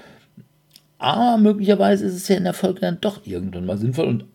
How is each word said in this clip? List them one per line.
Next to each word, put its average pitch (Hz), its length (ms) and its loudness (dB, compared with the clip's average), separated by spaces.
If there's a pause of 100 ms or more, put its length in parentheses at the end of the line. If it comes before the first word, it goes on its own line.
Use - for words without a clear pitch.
(1000)
Aber 233 400 2
möglicherweise 202 680 4
ist 190 100 -2
es 180 140 -10
ja 196 80 4
in 185 80 -2
der 180 80 -2
Folge 185 280 -2
dann 175 200 -4
doch - 260 -6
irgendwann 90 380 -8
mal 92 140 -2
sinnvoll. 127 280 -2
Und 120 180 -2 (100)